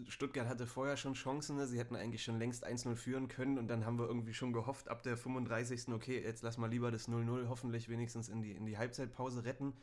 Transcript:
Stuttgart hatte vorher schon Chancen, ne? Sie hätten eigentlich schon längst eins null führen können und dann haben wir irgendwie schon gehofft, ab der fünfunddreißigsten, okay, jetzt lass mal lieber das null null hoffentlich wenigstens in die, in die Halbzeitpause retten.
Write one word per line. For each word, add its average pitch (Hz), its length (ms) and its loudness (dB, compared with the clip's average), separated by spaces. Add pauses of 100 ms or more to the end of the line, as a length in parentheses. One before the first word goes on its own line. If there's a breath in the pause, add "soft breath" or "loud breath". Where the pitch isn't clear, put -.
(120)
Stuttgart 135 360 0
hatte 123 180 0
vorher 135 320 0
schon 135 160 -2
Chancen, 143 420 -2
ne? 139 120 2
Sie 123 100 0
hätten 117 180 0
eigentlich 110 280 -2
schon 113 160 2
längst 120 240 0
eins 120 220 -2
null 120 100 2
führen 131 320 0
können 131 320 2
und 113 80 0
dann 113 180 2
haben 117 140 2
wir 117 80 2
irgendwie 113 260 0
schon 123 180 0
gehofft, 117 380 0
ab - 140 -4
der 123 120 2
fünfunddreißigsten, 120 760 0
okay, 117 300 0
jetzt 117 180 -2
lass 113 160 -2
mal 113 140 2
lieber 120 180 4
das 113 180 0
null 117 160 4
null 123 260 2
hoffentlich 120 380 0
wenigstens 117 420 -2
in 113 120 -2
die, 104 120 -4
in 107 120 -4
die 107 140 -2
Halbzeitpause 123 640 -2
retten. 135 380 -2